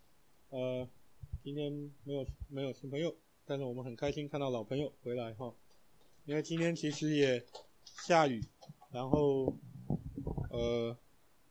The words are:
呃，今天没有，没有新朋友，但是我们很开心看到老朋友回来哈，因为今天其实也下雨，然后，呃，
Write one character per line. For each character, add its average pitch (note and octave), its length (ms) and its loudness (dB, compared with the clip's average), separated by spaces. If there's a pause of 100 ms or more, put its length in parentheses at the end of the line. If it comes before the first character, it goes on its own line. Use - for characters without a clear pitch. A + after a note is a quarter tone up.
(500)
呃， B2+ 380 -2 (540)
今 C#3+ 140 -6
天 D3 340 -4 (140)
没 C#3+ 100 -4
有， C3+ 100 0 (220)
没 C3+ 160 -6
有 C3+ 100 -2
新 C#3 160 -10
朋 C3+ 120 -2
友， E3 160 0 (280)
但 C#3 140 -2
是 C#3 60 -2
我 B2 80 -2
们 B2 120 -6
很 A#2+ 120 -8
开 C#3+ 160 0
心 D3 160 -4
看 D3 120 -4
到 C#3 80 0
老 A#2+ 140 0
朋 C3 160 -2
友 D3 140 -2 (100)
回 B2 140 -2
来 A2+ 180 -4
哈， A#2 180 -8 (720)
因 D3 120 -2
为 D3+ 40 2
今 D#3 160 -4
天 E3+ 200 2
其 D#3 120 0
实 D3+ 280 0
也 C3 280 6 (600)
下 D#3+ 220 8
雨， A2+ 160 0 (480)
然 B2+ 180 -2
后， C#3 480 4 (920)
呃， A#2 460 0 (540)